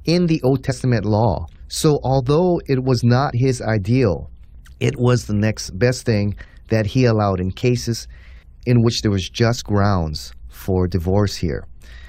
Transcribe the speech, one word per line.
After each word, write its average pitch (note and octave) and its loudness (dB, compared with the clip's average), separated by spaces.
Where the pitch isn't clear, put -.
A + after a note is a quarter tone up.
in F3 2
the D#3+ 0
Old C3 2
Testament A#2+ 0
law. G#2 2
So D3+ 2
although D3 2
it C3 0
was B2+ 2
not B2 2
his B2+ 0
ideal, G#2+ 0
it B2+ -2
was B2 2
the G#2 -4
next G#2 -2
best B2 0
thing G#2 0
that A2 2
he B2+ 2
allowed G#2 2
in F#2 -2
cases A#2+ -2
in A#2+ 4
which A#2 0
there A2 2
was F#2+ 0
just A#2 0
grounds G2 0
for F#2 -2
divorce F#2+ 0
here. C2+ -6